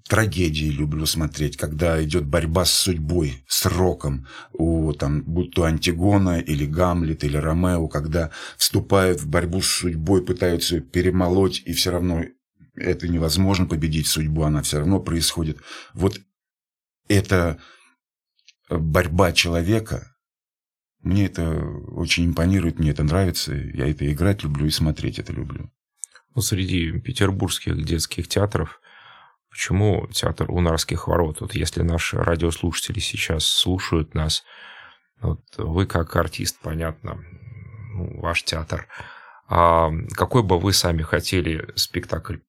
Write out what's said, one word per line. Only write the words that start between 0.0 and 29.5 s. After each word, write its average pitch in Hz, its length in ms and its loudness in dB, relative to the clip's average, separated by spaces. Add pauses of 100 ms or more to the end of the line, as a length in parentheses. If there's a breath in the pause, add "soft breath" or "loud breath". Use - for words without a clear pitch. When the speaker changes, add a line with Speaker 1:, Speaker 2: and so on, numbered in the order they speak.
Speaker 1:
трагедии 82 640 2
люблю 76 360 -2
смотреть, 76 500 -2
когда 80 480 0
идёт 76 200 0
борьба 82 400 2
с 85 80 2
судьбой, 78 760 0
с - 180 0
роком, 85 600 0 (260 loud breath)
у, 82 400 0
там, 71 300 -2
будь 85 320 -2
то 87 100 2
Антигона 87 760 2
или 73 260 -2
Гамлет 82 580 0
или 71 140 0
Ромео, 82 500 0
когда 78 420 -2 (280 loud breath)
вступают 95 600 4
в 76 80 -6
борьбу 85 340 0
с 87 40 0
судьбой, 90 580 2
пытаются 87 520 0
её 80 80 -2
перемолоть, 90 800 2
и 85 80 -8
всё 90 200 0
равно 87 320 0 (500)
это 85 340 -2
невозможно 87 580 2
победить 78 420 0
судьбу, 78 340 0
она 76 200 0
всё 73 180 -2
равно 92 200 2
происходит. 82 580 -2 (360 loud breath)
Вот 95 260 0 (880)
эта, 92 500 2 (1080 loud breath)
э, 85 100 -2
борьба 85 540 2
человека, 85 800 0 (880)
мне 95 240 2
это 82 340 -2 (340)
очень 85 320 0
импонирует, 85 540 2
мне 78 100 4
это 71 140 0
нравится, 80 500 2
я 67 340 -4
это 76 240 0
играть 95 300 2
люблю 73 240 0
и 76 40 2
смотреть - 500 0
это - 120 -8
люблю. - 380 -8 (640 loud breath)
Speaker 2:
Ну, 113 80 -2
среди 90 580 0
петербургских 92 840 0
детских 82 440 -2
театров – 98 520 0 (680 loud breath)